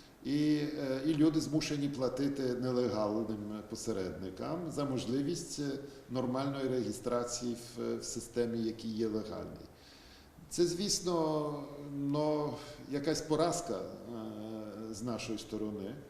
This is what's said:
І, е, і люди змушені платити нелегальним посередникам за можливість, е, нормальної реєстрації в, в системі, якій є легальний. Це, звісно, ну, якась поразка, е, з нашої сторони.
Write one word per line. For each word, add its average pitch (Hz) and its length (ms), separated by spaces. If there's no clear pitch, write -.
І, 147 320
е, 143 500
і 160 80
люди 156 260
змушені 147 480
платити 139 540
нелегальним 110 1300
посередникам 110 1000
за 143 140
можливість, 135 760
е, 135 180
нормальної 131 580
реєстрації 120 880
в, 117 220
в 113 60
системі, 117 540
якій 113 300
є 110 200
легальний. 95 580
Це, 175 180
звісно, 160 1000
ну, 151 580
якась 143 300
поразка, 156 540
е, 107 1200
з 98 80
нашої 113 360
сторони. 107 560